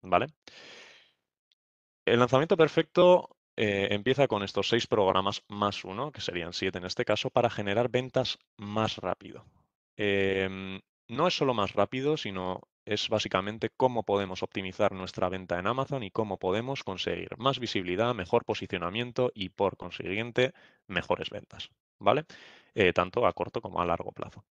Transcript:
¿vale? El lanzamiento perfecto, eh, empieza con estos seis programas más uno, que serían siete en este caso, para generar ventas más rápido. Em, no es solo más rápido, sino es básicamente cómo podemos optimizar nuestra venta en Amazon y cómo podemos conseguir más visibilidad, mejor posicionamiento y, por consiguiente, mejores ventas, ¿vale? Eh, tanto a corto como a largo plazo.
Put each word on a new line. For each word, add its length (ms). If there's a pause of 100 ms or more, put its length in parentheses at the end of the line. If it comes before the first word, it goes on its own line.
¿vale? 240 (1800)
El 140
lanzamiento 400
perfecto, 800 (180)
eh, 340
empieza 380
con 140
estos 260
seis 180
programas 640
más 340
uno, 300
que 80
serían 320
siete 240
en 80
este 220
caso, 240
para 180
generar 400
ventas 500 (200)
más 400
rápido. 480 (500)
Em, 840 (300)
no 180
es 80
solo 200
más 180
rápido, 460
sino 420 (240)
es 260
básicamente 680
cómo 260
podemos 400
optimizar 500
nuestra 360
venta 300
en 80
Amazon 360
y 80
cómo 280
podemos 460
conseguir 520
más 220
visibilidad, 560
mejor 320
posicionamiento 880
y, 160
por 260
consiguiente, 800 (320)
mejores 420
ventas, 400 (300)
¿vale? 260 (500)
Eh, 200
tanto 320
a 80
corto 260
como 220
a 20
largo 280
plazo. 380